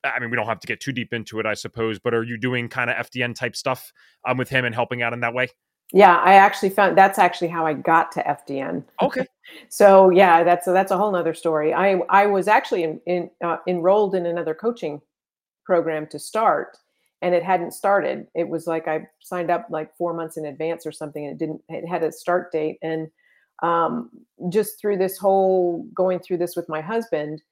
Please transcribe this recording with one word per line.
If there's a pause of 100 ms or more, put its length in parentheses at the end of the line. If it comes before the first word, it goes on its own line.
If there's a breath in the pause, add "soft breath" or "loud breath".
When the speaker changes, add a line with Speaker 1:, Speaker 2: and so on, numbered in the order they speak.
Speaker 1:
I
mean,
we
don't
have
to
get
too
deep
into
it,
I
suppose,
but
are
you
doing
kinda
F
D
N
type
stuff, (320 soft breath)
um,
with
him
and
helping
out
in
that
way? (420)
Speaker 2:
Yeah,
I
actually
found,
that's
actually
how
I
got
to
F
D
N. (160)
Speaker 1:
Okay.
Speaker 2:
<laughs> (320 loud breath)
So,
yeah,
that's,
that's
a
whole
nother
story.
I, (100)
I
was
actually
in,
in, (140)
uh, (100)
enrolled
in
another
coaching (640)
program
to
start, (440)
and
it
hadn't
started.
It
was
like
I (140)
signed
up,
like,
four
months
in
advance
or
something,
and
it
didn't,
it
had
a
start
date.
And, (500)
um, (400)
just
through
this
whole, (100)
going
through
this
with
my
husband